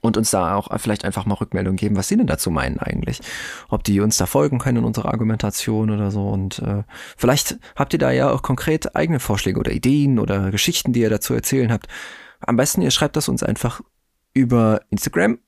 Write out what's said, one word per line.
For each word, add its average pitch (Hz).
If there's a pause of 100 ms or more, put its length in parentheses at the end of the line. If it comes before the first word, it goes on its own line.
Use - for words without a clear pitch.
und 113
uns 110
da 92
auch 101 (100)
vielleicht 104
einfach 95
mal 104
Rückmeldung 95
geben, 104
was 95
sie 202
denn 240
dazu -
meinen 69
eigentlich. - (500)
Ob -
die 101
uns 107
da 98
folgen 139
können 123
in 117
unserer 113
Argumentation 110
oder 104
so. 101
Und, 98
äh, 104 (340)
vielleicht - (180)
habt -
ihr 165
da 131
ja 131
auch 127
konkret -
eigene 160
Vorschläge -
oder -
Ideen 139
oder 98
Geschichten, 123
die 120
ihr 110
dazu 110
erzählen 120
habt. 113 (520)
Am -
besten, 139
ihr 170
schreibt -
das 151
uns -
einfach - (520)
über 120
Instagram 196